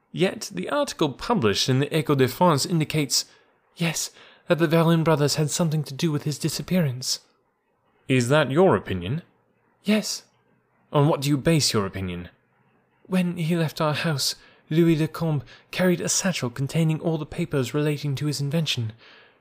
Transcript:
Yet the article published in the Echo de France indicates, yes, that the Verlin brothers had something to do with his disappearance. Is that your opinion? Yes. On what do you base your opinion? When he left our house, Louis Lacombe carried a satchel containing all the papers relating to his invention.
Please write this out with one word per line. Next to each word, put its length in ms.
Yet 420
the 160
article 420
published 580
in 100
the 140
Echo 220
de 120
France 380
indicates, 600
yes, 360
that 100
the 100
Verlin 360
brothers 320
had 160
something 320
to 100
do 180
with 120
his 160
disappearance. 800
Is 220
that 200
your 260
opinion? 460
Yes. 400
On 160
what 140
do 80
you 80
base 360
your 120
opinion? 440
When 320
he 180
left 240
our 140
house, 420
Louis 260
Lacombe 480
carried 300
a 80
satchel 400
containing 500
all 180
the 80
papers 480
relating 420
to 100
his 160
invention. 520